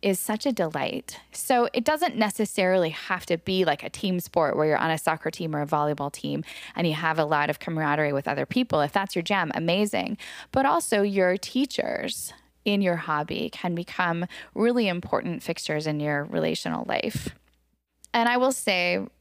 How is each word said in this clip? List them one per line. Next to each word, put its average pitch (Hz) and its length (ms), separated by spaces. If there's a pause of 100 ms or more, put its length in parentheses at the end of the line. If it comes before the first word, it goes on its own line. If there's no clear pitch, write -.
is 196 160
such - 260
a 277 80
delight. 156 680 (100)
So 240 420
it 247 120
doesn't 311 320
necessarily 190 760
have - 360
to 170 120
be 185 260
like 151 200
a - 40
team 185 320
sport - 360
where 151 100
you're 151 100
on 165 140
a 160 80
soccer 160 320
team 160 240
or 147 80
a 143 40
volleyball 147 460
team 147 320 (300)
and 175 120
you 156 80
have 160 240
a 156 60
lot 147 240
of 151 120
camaraderie 151 520
with 139 160
other 139 160
people. 240 360
If 147 120
that's 196 220
your 240 80
jam, 190 320
amazing. 202 640 (320)
But 269 160
also 277 360
your 196 340
teachers - 960 (320)
in 202 180
your 175 140
hobby 151 540
can 175 240
become 170 520 (280)
really 233 340
important 175 540
fixtures 156 440
in 151 140
your 147 240
relational 160 640
life. - 440 (840)
And 233 160
I 240 80
will 254 160
say 185 540 (140)